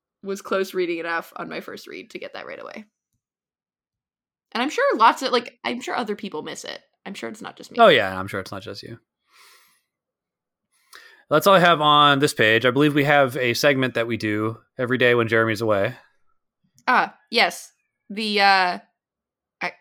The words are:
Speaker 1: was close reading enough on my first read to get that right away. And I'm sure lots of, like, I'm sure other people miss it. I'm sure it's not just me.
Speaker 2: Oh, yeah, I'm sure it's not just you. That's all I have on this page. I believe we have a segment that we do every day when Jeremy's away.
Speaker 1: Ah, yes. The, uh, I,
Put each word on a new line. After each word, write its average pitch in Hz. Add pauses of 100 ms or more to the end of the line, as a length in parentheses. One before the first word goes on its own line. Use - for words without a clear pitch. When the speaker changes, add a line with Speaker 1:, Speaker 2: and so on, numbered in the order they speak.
(220)
Speaker 1:
was 196
close 190
reading 175
enough 165
on 165
my 165
first -
read 92
to -
get -
that -
right -
away. - (1700)
And 226
I'm 269
sure 480
lots 233
of, 262
like, 240
I'm 240
sure -
other 214
people 156
miss -
it. - (240)
I'm 196
sure 226
it's 220
not -
just -
me. -
Speaker 2:
Oh, 233
yeah, 101
I'm 95
sure 101
it's -
not 98
just 101
you. 113 (2250)
That's 156
all 196
I 180
have 170
on 147
this 147
page. 110
I 127
believe 143
we 139
have 143
a 123
segment 131
that 117
we 117
do 107 (200)
every 123
day 120
when 113
Jeremy's 113
away. 107 (920)
Speaker 1:
Ah, 220 (140)
yes. 202 (380)
The, 208
uh, 190 (800)
I, 175